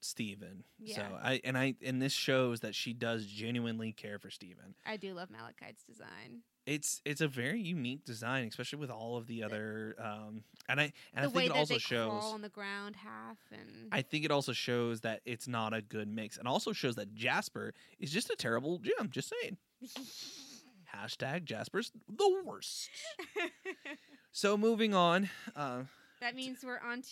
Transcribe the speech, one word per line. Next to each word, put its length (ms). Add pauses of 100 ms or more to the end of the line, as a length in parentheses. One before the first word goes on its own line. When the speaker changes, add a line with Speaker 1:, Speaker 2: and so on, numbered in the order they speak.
Speaker 1:
Steven. 640 (160)
Speaker 2:
Yeah. 160
Speaker 1:
So 80 (180)
I, 220
and 140
I, 180 (100)
and 160
this 100
shows 500
that 140
she 160
does 360
genuinely 680
care 260
for 120
Steven. 420 (120)
Speaker 2:
I 120
do 160
love 160
Malachite's 540
design. 580 (240)
Speaker 1:
It's, 400
it's 160
a 60
very 340
unique 420
design, 440
especially 320
with 100
all 260
of 120
the 100
Speaker 2:
The 80
Speaker 1:
other, 540
um, 440 (240)
and 140
I, 100 (220)
and 100
Speaker 2:
the 60
Speaker 1:
I 20
Speaker 2:
way 20
Speaker 1:
think 120
it 80
Speaker 2:
that 60
Speaker 1:
also 160
Speaker 2:
they 40
Speaker 1:
shows 300
Speaker 2:
crawl 240
on 80
the 80
ground 480
half, 400 (140)
and 400
Speaker 1:
I 100
think 240
it 60
also 200
shows 500
that 220
it's 240
not 260
a 100
good 260
mix, 300
and 80
also 260
shows 220
that 180
Jasper 600 (260)
is 120
just 200
a 40
terrible 440
G 200
M. 120
Just 180 (120)
saying. 160 (240)
Speaker 2:
<laughs> 160 (960)
Speaker 1:
Hashtag 520
Jasper's 460 (180)
the 340
worst. 520
Speaker 2:
<laughs> 40 (1300)
Speaker 1:
So 240
moving 360
on, 360 (280)
uh, 240 (400)
Speaker 2:
That 140
means 280
we're 160
on 220 (100)